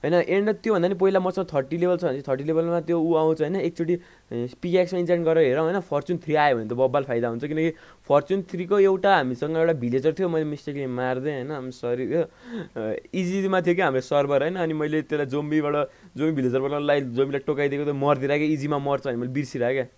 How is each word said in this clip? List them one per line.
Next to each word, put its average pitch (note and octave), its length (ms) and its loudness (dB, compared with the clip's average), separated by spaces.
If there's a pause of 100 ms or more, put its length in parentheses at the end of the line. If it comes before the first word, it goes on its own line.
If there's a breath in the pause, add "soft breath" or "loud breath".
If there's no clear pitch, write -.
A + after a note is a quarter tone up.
होइन, D3+ 100 2
एन्ड G3 360 2
त्योभन्दा G3+ 380 0
नि G3 60 0
पहिला F#3+ 260 2
मसँग F#3 340 -2
thirty C#3 220 -2
level F3+ 200 2
छ E3 40 -4
भने E3+ 100 0
चाहिँ C3+ 180 -4
थर्टी C3+ 160 -2
लेभलमा E3 360 0
त्यो E3 200 0
ऊ D#3+ 140 2
आउँछ D#3+ 260 2
होइन, D#3 160 -2
एकचोटि, E3+ 420 -2 (340 loud breath)
ए, A#2+ 160 -4 (140)
पिक्याक्समा F3+ 380 2
इन्चान्ट E3+ 240 2
गरेर D#3+ 220 4
हेरौँ C#3 180 2
होइन, F3+ 160 0
फर्चुन D#3+ 380 -4
थ्री D3+ 160 -4
आयो D3 220 4
भने A2 120 -4
त A2+ 40 -4
बब्बाल B2 320 2
फाइदा A#2+ 240 0
हुन्छ, A#2 160 -4
किनकि D#3 260 0 (380 loud breath)
फर्चुन D3+ 340 2
थ्रीको F#3 360 -2
एउटा G3 380 4
हामीसँग C#3+ 400 -2
एउटा E3 160 4
villager C3 400 0
थियो, F#3 160 -2
मैले D#3+ 160 0
मिस्टेकले C#3+ 420 -6
मारिदिएँ B2+ 480 -4
होइन, C3+ 160 -8
आम C3 200 -8
sorry, B2 420 -4
यो, E3 100 0
अ, D#3+ 760 -8 (180)
इजीमा F#3 460 0
थियो F3 140 2
कि F3+ 60 -2
हाम्रो C3+ 200 2
server C#3+ 420 2
होइन, E3+ 140 -2
अनि E3 180 -2
मैले D3+ 280 -2
त्यसलाई C#3+ 240 -2
जोम्बीबाट, D3 480 0 (420 loud breath)
zombie D3+ 160 0
भिलेजर C3 280 0
बनाउनलाई D3 400 2
जोम्बीलाई C3+ 400 0
टोकाइदिएको C#3+ 440 -2
त C#3+ 40 -2
मर्दिरहेको, C#3+ 560 2
इजीमा D3 340 0
मर्छ C#3 280 -2
भने B2 100 -2
मैले B2 160 -4
बिर्सिरहेँ B2+ 420 -2
क्या। B2+ 120 -2 (120)